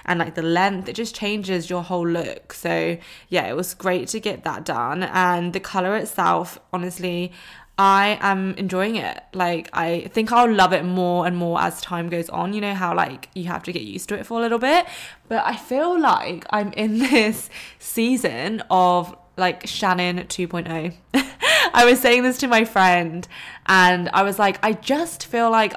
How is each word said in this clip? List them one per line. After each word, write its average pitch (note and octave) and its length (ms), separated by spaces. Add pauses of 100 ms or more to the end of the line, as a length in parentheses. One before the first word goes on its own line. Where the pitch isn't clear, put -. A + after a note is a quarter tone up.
and, F3 120
like, D#3+ 160
the E3 80
length, F#3 460
it F#3 60
just A3+ 200
changes F#3+ 540
your F3+ 140
whole F3 240
look. - 480
So E3 420 (320)
yeah, D3 180
it A#2 80
was F3+ 200
great F3+ 340
to A3 120
get G#3+ 240
that D#3+ 200
done. C#3 380
And F3 500
the F#3+ 80
colour F#3+ 360
itself, F3 600 (140)
honestly, F3+ 600 (440)
I G3 440
am F#3+ 380
enjoying F#3+ 380
it. A#2+ 260 (100)
Like, F3 400
I E3+ 400
think A3+ 200
I'll A#3+ 200
love F#3 220
it D#3 100
more F3 420
and F3+ 80
more E3+ 240
as F3 220
time E3+ 300
goes E3+ 180
on. F3+ 240
You G#3 80
know G3+ 140
how, F3+ 200
like, - 400
you F3+ 100
have E3+ 180
to F3 100
get E3+ 80
used F#3+ 300
to G3+ 80
it G3 80
for A#3 120
a A#3 40
little A#3 160
bit. D4+ 260 (440)
But A3+ 180
I A3+ 100
feel E4 420
like F#3+ 520
I'm G#3 240
in G#3+ 240
<laughs> B3+ 120
this A3 380 (300)
season A3 920
of, F3+ 460 (220)
like, F3+ 280
Shannon F3+ 600
two F3+ 200
point E3+ 240
oh. E3 200 (240)
<laughs> C4+ 80 (500)
I A#3+ 140
was B3 140
saying B3 220
this B3+ 160
to C4+ 100
my A3+ 180
friend, F3+ 600 (380)
and F3+ 480
I F#3+ 120
was G3+ 140
like, G3 240
"I A3 100
just D4 540
feel A#3 240
like A3 260